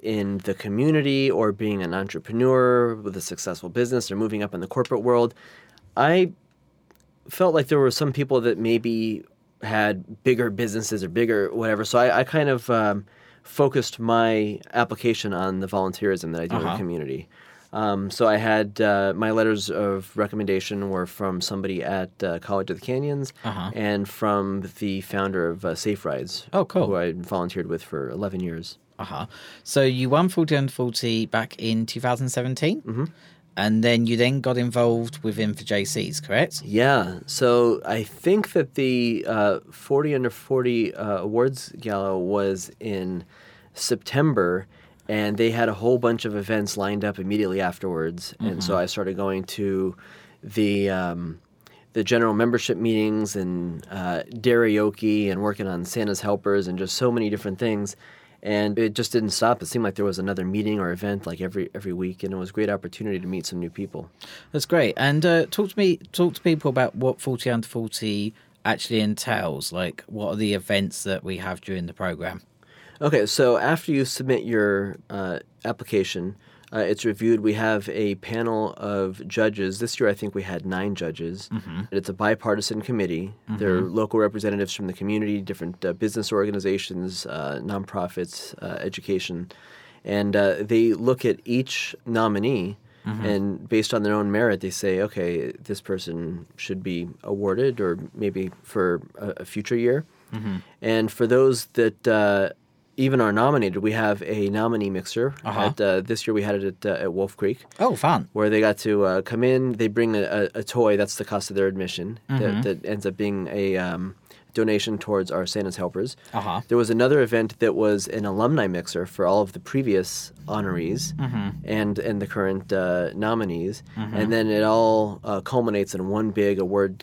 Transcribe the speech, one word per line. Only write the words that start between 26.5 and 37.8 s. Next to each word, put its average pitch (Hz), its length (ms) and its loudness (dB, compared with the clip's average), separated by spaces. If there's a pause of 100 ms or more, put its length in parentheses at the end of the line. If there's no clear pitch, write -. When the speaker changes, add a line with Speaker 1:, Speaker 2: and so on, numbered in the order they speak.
Speaker 2:
Oh, 190 120 2
cool. 170 220 0
Speaker 1:
who 98 100 0
I 87 160 0
volunteered 87 560 -4
with 82 140 -4
for 69 280 -6
eleven 95 300 -6
years. 85 380 -8 (200)
Speaker 2:
Uh-huh. - 280 -8 (360)
So - 200 2
you 127 280 2
won 165 200 4
forty 156 260 2
Under 135 160 0
forty 117 540 0
back - 320 -2
in 113 280 0
two 120 140 -8
thousand 123 300 0
seventeen? 131 520 0
Speaker 1:
Mm-hmm. 123 220 -4 (520)
Speaker 2:
And 110 260 4
then 117 240 4
you 117 100 2
then 127 240 4
got 127 180 0
involved 117 640 2
with 107 120 -2
Him 107 180 0
for - 100 -12
J 104 200 0
Cs, - 360 -4
correct? - 440 0
Speaker 1:
Yeah. 104 600 4
So 120 600 4